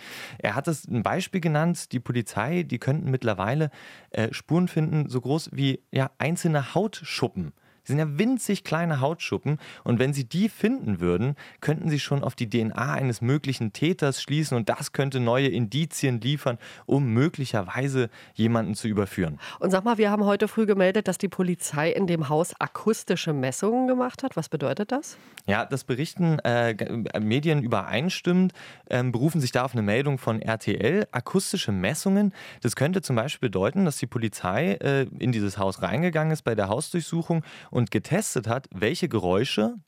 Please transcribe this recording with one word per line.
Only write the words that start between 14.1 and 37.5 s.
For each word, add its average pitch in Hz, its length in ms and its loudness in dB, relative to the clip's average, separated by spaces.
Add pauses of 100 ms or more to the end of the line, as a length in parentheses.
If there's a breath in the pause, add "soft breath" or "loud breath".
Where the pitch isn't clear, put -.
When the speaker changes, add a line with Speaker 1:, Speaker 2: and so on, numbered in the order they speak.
Speaker 1:
schließen. 143 340 0
Und 113 140 0
das - 220 -4
könnte 135 280 0
neue 123 280 4
Indizien 123 720 0
liefern, 127 380 -2 (300 loud breath)
um 139 220 2
möglicherweise 123 1000 0 (240 loud breath)
jemanden 113 420 2
zu 113 140 -4
überführen. 95 500 0 (220 loud breath)
Speaker 2:
Und 190 100 2
sag 185 140 2
mal, 233 140 2
wir 208 120 4
haben 208 140 2
heute 202 240 2
früh 220 160 2
gemeldet, 196 440 4
dass 180 100 0
die 196 100 -2
Polizei 170 640 0
in 196 160 0
dem 160 240 0
Haus 156 280 0
akustische - 760 -2
Messungen 196 520 0
gemacht 254 360 0
hat. 262 120 -4
Was 160 140 -4
bedeutet 143 420 -2
das? 277 280 -4 (260 loud breath)
Speaker 1:
Ja, 104 220 2
das 139 180 -2
berichten, 156 540 0
äh, 120 360 2
g-, 107 460 -4
Medien 143 420 2
übereinstimmend, 175 920 2 (340 loud breath)
ähm, 127 240 0
berufen 147 300 2
sich 123 100 -2
da 123 100 2
auf 131 120 -4
eine 117 80 0
Meldung 131 340 2
von 113 240 -2
R 110 180 -2
T 104 160 -2
L. 180 380 2
Akustische - 580 -2
Messungen, 190 640 2 (300 loud breath)
das - 140 0
könnte 175 260 0
zum 127 140 -2
Beispiel 120 340 -2
bedeuten, 104 340 2
dass 151 140 0
die - 80 -4
Polizei, 113 720 -2
äh, 139 220 2 (160)
in 123 140 2
dieses 101 260 -2
Haus 98 240 -2
reingegangen 156 500 0
ist 156 120 -4
bei 117 100 0
der 101 160 2
Hausdurchsuchung 165 760 -2 (300 loud breath)